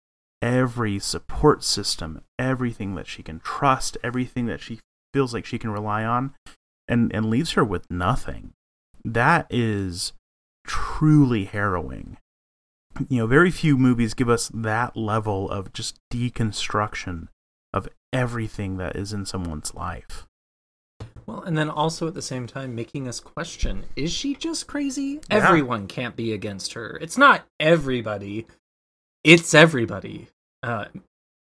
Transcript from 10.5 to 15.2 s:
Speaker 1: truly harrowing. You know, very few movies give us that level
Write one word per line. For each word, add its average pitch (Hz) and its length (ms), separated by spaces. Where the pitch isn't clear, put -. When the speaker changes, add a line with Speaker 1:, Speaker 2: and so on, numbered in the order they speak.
Speaker 1:
truly 139 800
harrowing. 87 720
You 127 100
know, 110 80
very 160 220
few 151 280
movies 120 360
give 120 160
us 117 240
that 110 440
level 107 520